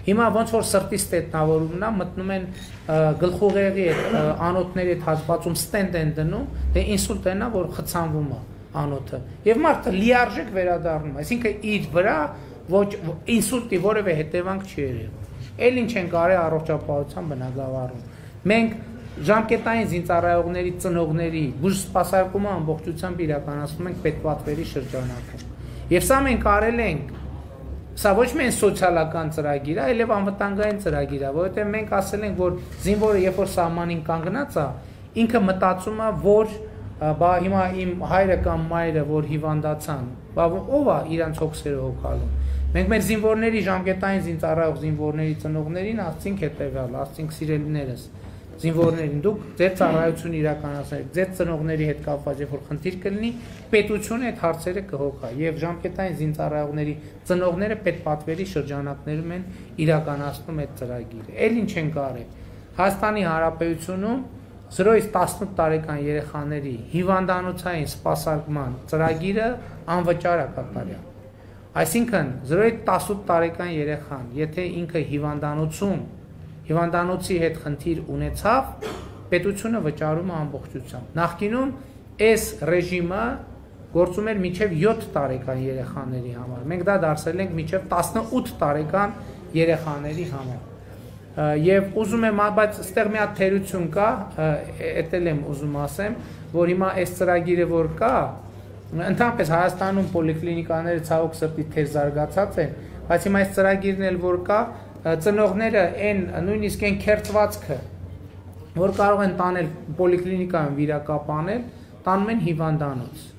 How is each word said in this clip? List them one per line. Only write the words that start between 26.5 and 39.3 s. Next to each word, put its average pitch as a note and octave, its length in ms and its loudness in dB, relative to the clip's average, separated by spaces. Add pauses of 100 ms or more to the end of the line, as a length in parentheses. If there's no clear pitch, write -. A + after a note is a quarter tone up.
ենք, D#3+ 300 -2 (800)
սա G3+ 220 4
ոչ A#3+ 160 4
միայն B3+ 260 2
սոցիալական E3+ 720 2
ծրագիր D3 480 -2
է, B3 60 0
այլև A#3 320 2
անվտանգային G3+ 680 0
ծրագիր C#3+ 420 0
է, C3+ 60 -2
որովհետև F#3 400 0
մենք G#3+ 240 -2
ասել G3+ 320 0
ենք, F#3+ 140 -2
որ F3+ 180 2 (200)
զինվորը, G3+ 440 4
երբ F#3 160 2
որ G3+ 140 0
սահմանին E3+ 500 0
կանգնած E3 560 -2
է, D3+ 80 2 (460)
ինքը A3+ 320 4
մտածում F#3 580 2
է, A3 80 2 (100)
որ, G#3 360 6 (360)
ա, D3+ 200 0
բա F3 220 4
հիմա F#3 300 2 (100)
իմ F#3 200 -2 (100)
հայրը F#3 360 4
կամ E3 260 2
մայրը, E3 400 0
որ D3 240 0
հիվանդացան, D3+ 800 -2 (200)